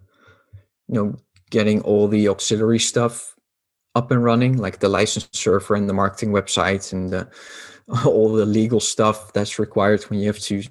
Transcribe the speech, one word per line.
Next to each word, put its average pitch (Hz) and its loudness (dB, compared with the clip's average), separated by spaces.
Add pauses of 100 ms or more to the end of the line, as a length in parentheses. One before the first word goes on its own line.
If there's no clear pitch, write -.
(880)
you 127 -4
know, 104 -2 (340)
getting 107 2
all 104 2
the 104 2
auxiliary 110 0
stuff - -2 (600)
up 120 0
and 123 2
running, 123 2
like 98 -4
the 101 2
license 101 -2
server 98 0
and 101 0
the 98 -2
marketing 98 -2
website 95 -2
and 92 -4
the, 90 -4 (380)
<laughs> - -6
all 110 4
the 107 2
legal 110 2
stuff - -2
that's 104 -4
required 104 0
when 107 -6
you 101 -2
have 104 -2
to, 101 -4